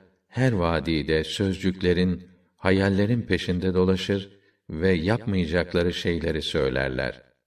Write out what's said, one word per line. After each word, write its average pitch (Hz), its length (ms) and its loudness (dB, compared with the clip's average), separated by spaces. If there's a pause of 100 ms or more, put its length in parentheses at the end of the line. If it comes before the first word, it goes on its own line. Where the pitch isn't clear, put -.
(280)
her 127 240 0
vadide 80 720 0
sözcüklerin, 92 1040 0 (280)
hayallerin 98 680 2
peşinde 90 520 -2
dolaşır 92 640 0 (320)
ve 90 240 0
yapmayacakları 87 1000 0
şeyleri 82 480 -2
söylerler. 65 800 -2 (260)